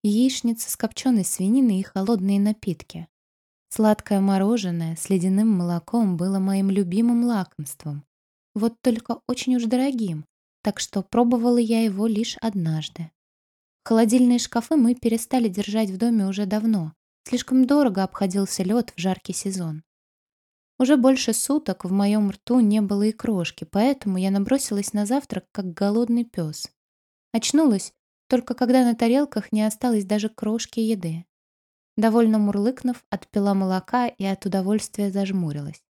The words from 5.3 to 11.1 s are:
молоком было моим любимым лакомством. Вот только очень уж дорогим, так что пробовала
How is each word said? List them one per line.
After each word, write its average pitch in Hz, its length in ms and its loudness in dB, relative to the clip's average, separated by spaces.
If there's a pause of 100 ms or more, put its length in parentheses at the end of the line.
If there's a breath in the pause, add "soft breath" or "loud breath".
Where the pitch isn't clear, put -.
молоком 175 680 0
было 190 220 -2
моим 196 300 0
любимым 214 560 2
лакомством. 156 800 -6 (500)
Вот 226 260 -2
только 233 460 -2
очень 254 280 -2
уж 233 100 -2
дорогим, 226 600 -2 (380)
так - 160 -4
что - 240 -6
пробовала 240 540 2